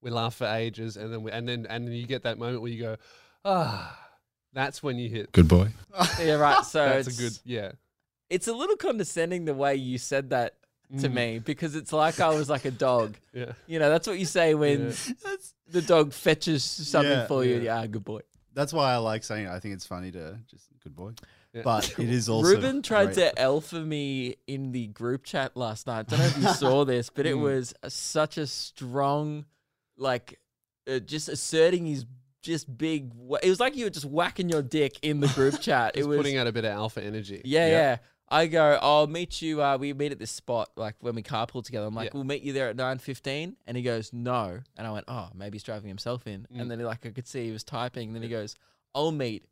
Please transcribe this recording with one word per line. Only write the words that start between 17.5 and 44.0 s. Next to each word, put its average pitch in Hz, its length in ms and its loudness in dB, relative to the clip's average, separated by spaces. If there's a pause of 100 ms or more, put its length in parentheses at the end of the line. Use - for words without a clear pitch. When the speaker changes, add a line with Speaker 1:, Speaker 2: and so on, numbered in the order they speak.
Speaker 1:
Yeah. 113 200 0
Speaker 3:
"Yeah, 117 60 -4
good 107 160 -6
boy." 107 180 -8 (320)
Speaker 4:
That's 139 200 -2
why 143 200 2
I 123 40 2
like 110 260 -2
saying 107 220 -6
it. 90 60 -8
I 90 100 -8
think 104 140 -8
it's 90 100 -14
funny 90 260 -10
to 87 260 -12 (120)
just, - 180 -20 (160)
"Good 71 120 -20
boy." 95 160 -14 (420)
Speaker 1:
Yeah. 117 100 -10
Speaker 4:
But 113 320 2
Speaker 1:
Cool. 117 100 -2
Speaker 4:
it 113 60 0
is 120 180 2
also 139 260 4
Speaker 3:
Ruben 262 260 2
tried 196 320 2
Speaker 4:
great. 175 220 4
Speaker 3:
to - 60 0
alpha 151 380 0
me 143 560 -4 (120)
in 135 260 -6
the 120 140 -4
group 123 380 -4
chat 135 300 -4
last 113 320 -6
night. 113 200 -6
Don't 113 120 0
know 135 60 6
if 135 120 2
you 135 120 4
Speaker 4:
<laughs> - 40 6
Speaker 3:
saw 139 320 4
this, 123 240 0
but 208 160 -2
it 156 100 0
Speaker 1:
Mm. 131 60 0
Speaker 3:
was 135 320 0 (100)
a, 135 60 -10
such - 480 -2
a 151 100 -2
strong, 143 960 -2 (520)
like, 127 420 -4 (500)
uh, 131 100 0
just 151 300 -8
asserting 170 560 4
his 139 200 -4 (360)
just 151 360 -6
big 147 360 -4
wa-, 127 300 -4
it 185 60 6
was 185 100 4
like 262 180 2
you 240 80 -2
were 202 40 -2
just 151 160 -8
whacking 170 440 0
your 160 120 2
dick 139 400 0
in 151 200 0
the 143 80 6
group 135 300 4
Speaker 1:
<laughs> - 20 -14
Speaker 3:
chat. 123 340 2
It - 40 -2
Speaker 1:
Just 143 100 0
Speaker 3:
was 147 80 4
Speaker 1:
putting 139 200 0
out 123 100 2
a 117 40 0
bit 110 140 -2
of 107 60 0
alpha 107 320 -4
energy. 101 420 -8
Speaker 3:
Yeah, 156 220 4
Speaker 4:
Yep. 160 40 6 (300)
Speaker 3:
yeah. - 60 -20 (260)
I 160 140 4
go, 151 340 6
"I'll 151 260 6
meet 165 340 -6
you, 156 200 -2
uh, 139 160 4
we 143 140 -4
meet 143 220 -4
at - 60 -12
this 110 120 -10
spot," - 460 -4
like, 107 240 -8
when 117 140 -4
we 113 60 -6
carpool 117 440 -4
together. 110 200 -6
I'm 107 80 -6
like, 113 120 -6
Speaker 1:
Yeah. 107 80 -8
Speaker 3:
"We'll 139 100 -6
meet 139 200 -4
you 139 100 -6
there 131 160 -2
at 113 80 -6
nine 131 200 -2
fifteen." 143 600 -8 (100)
And 120 80 -6
he 123 80 -4
goes, 117 300 -4